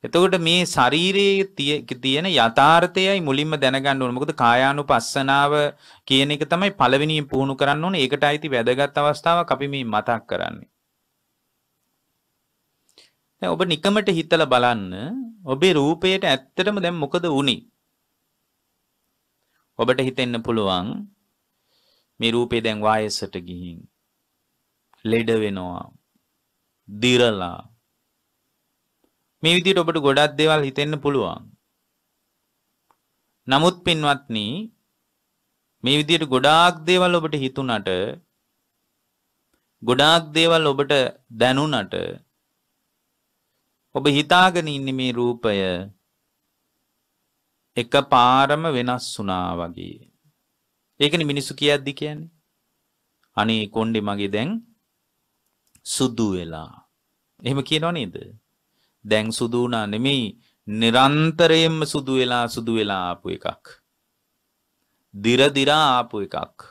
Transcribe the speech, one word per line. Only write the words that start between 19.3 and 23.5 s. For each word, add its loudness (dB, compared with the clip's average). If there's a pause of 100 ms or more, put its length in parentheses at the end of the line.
ඔබට 2
හිතෙන්න -4
පුළුවන් -2 (1300)
මේ 0
රූපේ -2
දැන් -4
වයසට -2
ගිහින් -14 (1300)